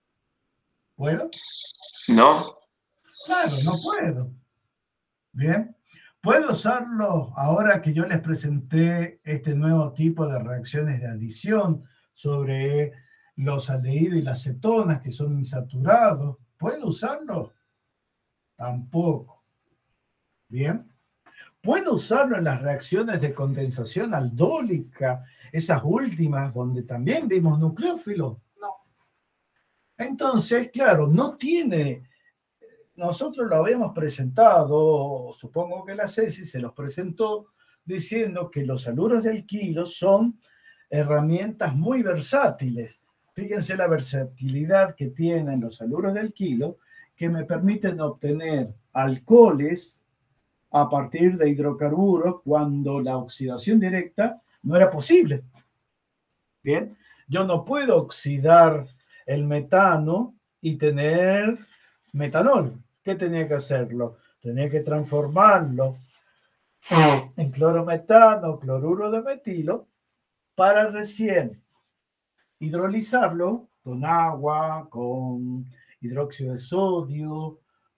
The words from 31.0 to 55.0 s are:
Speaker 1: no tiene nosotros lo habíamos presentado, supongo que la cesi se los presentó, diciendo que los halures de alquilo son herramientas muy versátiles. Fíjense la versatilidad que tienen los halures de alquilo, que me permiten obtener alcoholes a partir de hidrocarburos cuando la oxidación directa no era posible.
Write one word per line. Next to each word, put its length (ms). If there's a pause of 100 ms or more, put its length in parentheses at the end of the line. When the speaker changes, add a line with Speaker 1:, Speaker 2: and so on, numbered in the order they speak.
Speaker 1:
no 300
tiene 720 (920)
nosotros 480
lo 80
habíamos 380
presentado, 1400
supongo 540
que 80
la 120
cesi 380
se 160
los 140
presentó, 720 (360)
diciendo 680
que 120
los 240
halures 360
de 80
alquilo 560
son 520 (520)
herramientas 840
muy 280
versátiles. 1000 (320)
Fíjense 420
la 120
versatilidad 1080
que 120
tienen 560
los 180
halures 320
de 80
alquilo, 560 (400)
que 140
me 160
permiten 560
obtener 720 (180)
alcoholes 1120 (640)
a 200
partir 480
de 100
hidrocarburos 960
cuando 560
la 160
oxidación 640
directa 640 (200)
no 140
era 140
posible. 520 (1200)